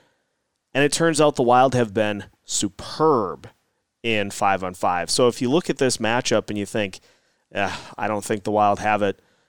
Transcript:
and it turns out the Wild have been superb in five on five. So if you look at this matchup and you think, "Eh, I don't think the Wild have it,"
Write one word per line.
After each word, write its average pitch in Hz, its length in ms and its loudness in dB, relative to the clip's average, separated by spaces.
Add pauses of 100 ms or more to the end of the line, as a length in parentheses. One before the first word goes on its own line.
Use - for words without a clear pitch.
(760)
and 135 100 2
it 143 80 2
turns 165 280 0
out 147 160 4
the - 80 0
Wild 123 300 6
have 117 200 0
been 104 320 -2 (200)
superb 107 1040 -2 (540)
in 107 260 0
five 98 340 0
on 92 100 -4
five. 87 360 -2
So 127 180 4
if 117 140 0
you 123 80 0
look 160 200 0
at 160 80 -2
this 131 200 0
matchup 113 520 0
and 104 100 -6
you 101 60 -4
think, 101 340 -6 (520)
"Eh, 98 240 -4 (220)
I 104 100 -4
don't 104 180 -4
think 104 180 -4
the 107 80 -4
Wild 104 280 2
have 104 220 0
it," 98 180 -2 (300)